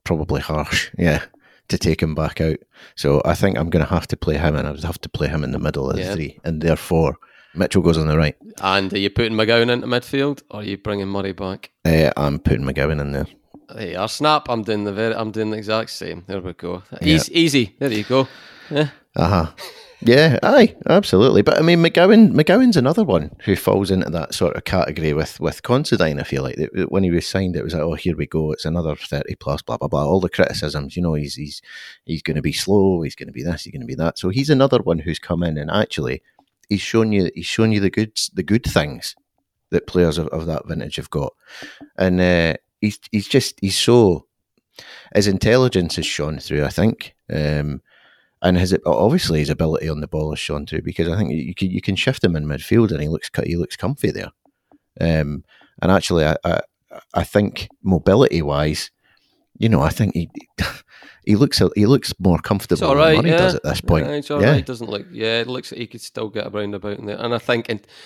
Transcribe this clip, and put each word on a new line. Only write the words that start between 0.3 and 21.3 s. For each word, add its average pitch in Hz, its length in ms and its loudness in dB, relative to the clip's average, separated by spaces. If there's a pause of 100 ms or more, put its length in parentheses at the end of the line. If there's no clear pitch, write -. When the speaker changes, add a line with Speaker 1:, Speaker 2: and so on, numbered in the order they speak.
Speaker 1:
harsh, - 560 -4
yeah, 78 260 2 (440)
to 90 100 -2
take - 240 0
him 78 140 -2
back 78 240 -4
out. 80 180 0 (380)
So 71 300 2
I 85 100 2
think 98 220 0
I'm 82 120 -2
gonna 80 160 2
have 82 220 -2
to - 100 -6
play 78 200 -2
him, 76 180 0
and 69 120 -2
I 76 40 -6
would 76 120 -10
have 85 180 -8
to - 80 -12
play - 180 -4
him 76 160 -4
in 64 80 -6
the 67 80 -6
middle 67 300 -4
of - 80 -4
the 95 60 -4
Speaker 2:
Yeah. 92 100 -6
Speaker 1:
three, 78 300 -8
and 80 180 -6
therefore 80 560 0 (380)
Mitchell 90 260 0
goes 82 160 4
on 78 100 0
the 76 100 2
right. 78 180 0 (260)
Speaker 2:
And 98 320 0
are 104 40 -4
you 98 120 0
putting 113 240 -2
McGowan 117 360 2
into 123 180 -2
midfield, 135 640 -2
or 107 120 -14
are - 20 -10
you 98 140 -6
bringing 101 300 -4
Murray 98 260 -6
back? 95 380 -10 (120)
Speaker 1:
Uh, 80 320 4
I'm 73 240 -2
putting - 260 0
McGowan 73 360 -2
in 71 100 -6
there. 69 160 -4 (480)
Speaker 2:
There 110 140 -10
you 85 80 -8
are. 101 120 -4
Snap. 151 400 0
I'm 117 140 -2
doing 104 200 -2
the 101 100 -4
very, 113 220 -2
I'm 110 160 -6
doing 107 180 -4
the 107 80 -6
exact 110 320 -4
same. 87 380 -12
There 95 140 -8
we 87 120 -10
go. 90 300 -10 (180)
Speaker 1:
Yeah. 156 140 4
Speaker 2:
Easy, - 240 0
easy. 139 400 2
There 139 120 -2
you 107 120 -2
go. 127 240 2 (420)
Yeah. 147 200 0 (260)
Speaker 1:
Uh-huh. 85 360 2 (540)
Yeah, 135 380 6
aye, 247 320 6 (140)
absolutely. 107 540 6